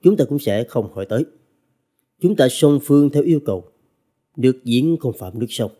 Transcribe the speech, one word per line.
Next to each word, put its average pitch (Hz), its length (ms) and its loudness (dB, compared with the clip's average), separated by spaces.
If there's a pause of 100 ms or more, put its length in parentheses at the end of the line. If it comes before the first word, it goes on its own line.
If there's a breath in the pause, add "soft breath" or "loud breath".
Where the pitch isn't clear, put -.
chúng 196 160 2
ta 139 80 2
cũng 143 140 -4
sẽ 110 240 -2
không 110 300 -6
hỏi 98 120 -10
tới. 117 200 -2 (960)
Chúng 185 140 0
ta 131 140 4
song 143 340 2
phương 143 260 4
theo 143 140 0
yêu 160 220 2
cầu, 92 180 -4 (720)
nước 127 280 0
giếng 131 360 0
không 120 140 -4
phạm 95 260 -12
nước 117 100 -4
sông. 107 300 -6